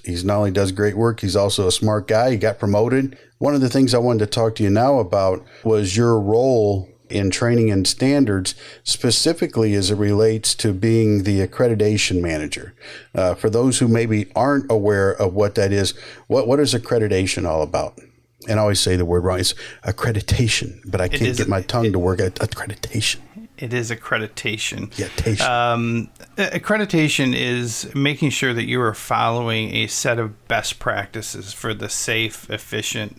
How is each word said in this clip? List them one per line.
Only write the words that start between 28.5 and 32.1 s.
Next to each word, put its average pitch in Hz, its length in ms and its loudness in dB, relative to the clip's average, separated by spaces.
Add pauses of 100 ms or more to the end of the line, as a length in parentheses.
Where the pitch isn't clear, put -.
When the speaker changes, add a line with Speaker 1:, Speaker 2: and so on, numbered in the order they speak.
Speaker 2:
that 117 120 -2
you 123 160 -2
are 110 120 0
following 117 840 -2
a 110 120 -2
set 117 320 -2
of 110 280 -8
best - 300 -2
practices 101 720 -8
for 113 220 -8
the 104 160 -8
safe, - 600 -4